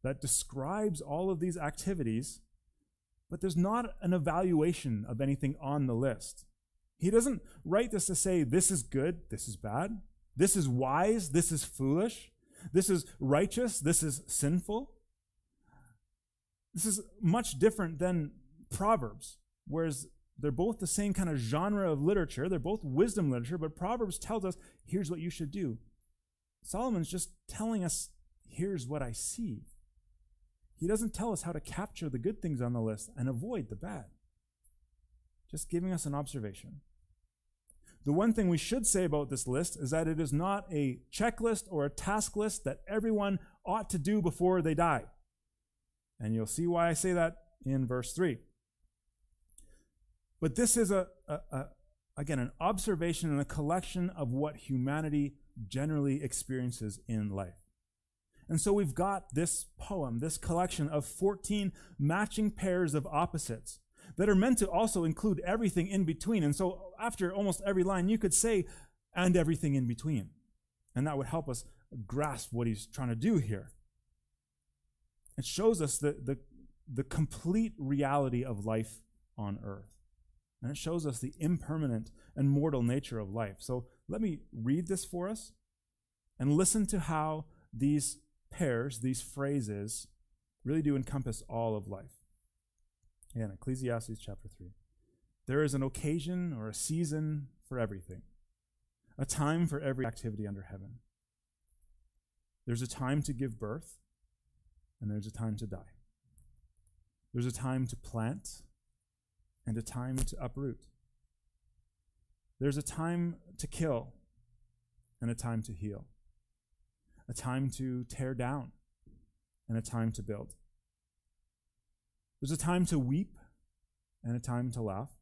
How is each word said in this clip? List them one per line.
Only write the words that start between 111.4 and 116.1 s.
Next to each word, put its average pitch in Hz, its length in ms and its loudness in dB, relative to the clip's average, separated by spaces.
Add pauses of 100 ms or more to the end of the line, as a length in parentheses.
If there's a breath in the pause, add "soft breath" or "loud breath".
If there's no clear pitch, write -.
There's 139 160 2
a 151 60 -4
time 170 520 -2 (220)
to - 100 -6
kill 135 460 -2 (1080)
and 113 100 -2
a 117 60 -2
time 117 280 -2
to 110 100 -8
heal. 98 320 -8 (1200 soft breath)